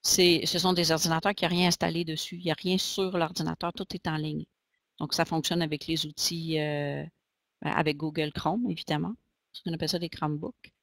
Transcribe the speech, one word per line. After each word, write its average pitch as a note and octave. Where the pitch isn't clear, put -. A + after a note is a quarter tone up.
c'est, F3
ce F3
sont F3+
des E3+
ordinateurs D#3+
qui -
n'ont E3
rien F3
installé E3+
dessus. D#3+
Il F3+
n'y E3+
a D3+
rien F#3
sur F#3+
l'ordinateur, E3
tout F#3
est F3+
en D#3
ligne. D3+
Donc, D3
ça E3
fonctionne E3+
avec D3+
les D#3+
outils, D#3+
euh, D3
ben, -
avec D3+
Google D#3
Chrome, G#3
évidemment. E3
On E3
appelle D#3+
ça F3
des E3+
Chromebooks. D3+